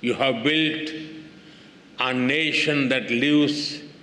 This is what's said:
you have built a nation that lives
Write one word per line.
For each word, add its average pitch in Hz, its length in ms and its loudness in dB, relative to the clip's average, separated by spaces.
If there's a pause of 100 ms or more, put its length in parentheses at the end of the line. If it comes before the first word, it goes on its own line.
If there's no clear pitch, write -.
you 120 120 0
have 123 300 0
built 156 460 2 (1080)
a 127 140 0
nation 143 760 0
that 120 220 0
lives 147 720 2 (220)